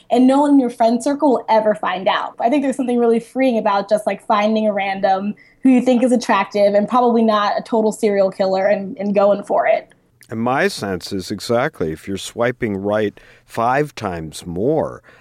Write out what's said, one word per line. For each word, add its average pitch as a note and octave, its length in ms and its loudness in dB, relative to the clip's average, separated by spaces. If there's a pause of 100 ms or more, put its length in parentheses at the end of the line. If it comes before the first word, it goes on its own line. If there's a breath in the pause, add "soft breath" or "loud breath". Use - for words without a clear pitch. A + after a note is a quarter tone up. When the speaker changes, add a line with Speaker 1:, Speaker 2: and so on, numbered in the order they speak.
Speaker 1:
and B3+ 160 4
no C4+ 140 4
one D4 120 2
in C#4 80 6
your A#3+ 120 2
friend A#3 320 0
circle C#4+ 300 0
will - 160 -2
ever G#3+ 260 2
find F#3 320 -6
out. E3+ 320 -2
I A#3+ 100 0
think C#4 140 0
there's C4 140 -4
something B3 220 -2
really A#3 200 2
freeing B3+ 380 -2
about G3+ 320 -2
just, G#3+ 180 0
like, G3+ 180 -6
finding G#3+ 400 0
a G#3+ 60 0
random G3 640 -2 (260 soft breath)
who C4 80 4
you B3 120 4
think B3 220 2
is B3 100 2
attractive G3+ 600 2
and G#3 140 2
probably A#3+ 340 2
not G#3 380 0
a - 20 -4
total G#3+ 300 0
serial G3 400 0
killer F#3+ 340 0
and, G3 320 -2
and G3+ 160 -4
going G3+ 300 2
for - 240 -2
it. - 220 0 (380)
Speaker 2:
And A2+ 120 -8
my C3 300 0
sense G2 440 -8
is F#2 160 -6
exactly, A#2 640 -2
if - 160 -12
you're G2 100 -6
swiping A#2 600 -4
right G2+ 420 -2 (260 soft breath)
five C3 480 -2
times E2+ 500 -8
more F2 600 -4 (180 soft breath)